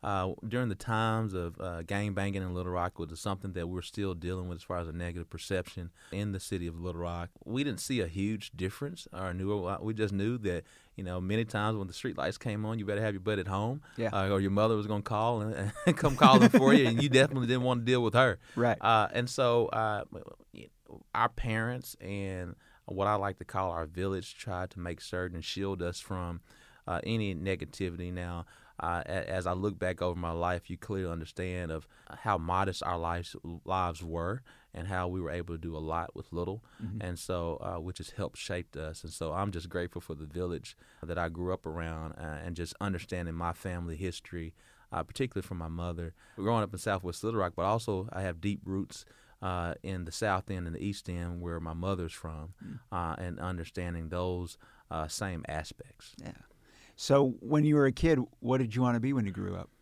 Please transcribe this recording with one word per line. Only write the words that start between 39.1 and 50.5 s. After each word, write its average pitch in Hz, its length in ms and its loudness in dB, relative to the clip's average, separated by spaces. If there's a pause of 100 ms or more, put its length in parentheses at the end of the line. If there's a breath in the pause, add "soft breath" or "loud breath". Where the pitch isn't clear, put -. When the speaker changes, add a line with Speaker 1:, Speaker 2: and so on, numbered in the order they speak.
Speaker 1:
so 80 220 -4
I'm 98 180 -2
just 87 160 -6
grateful 90 320 -4
for 82 160 -8
the 76 100 -10
village 85 520 -6 (260 soft breath)
that 82 140 -4
I 85 100 0
grew 85 240 -4
up - 140 -4
around, 80 480 -6
uh, 78 320 -8
and 90 100 -6
just 82 240 -6
understanding 90 560 -4
my 85 160 -2
family 87 460 -6
history, 85 560 -6 (400 soft breath)
uh, 82 100 -2
particularly 127 420 -4
from 90 120 -6
my 82 100 -4
mother. 85 460 -4 (240 soft breath)
Growing 107 260 2
up 95 80 -4
in 98 80 -8
Southwest 90 460 -2
Little 113 160 2
Rock, 87 160 2
but 87 60 0
also 104 500 2
I 92 80 -4
have 87 180 -2
deep 101 240 -2
roots, 95 400 -4 (360 soft breath)
uh, 90 440 -2
in 90 220 -4
the 85 60 -8
South 95 380 0
End 92 160 -4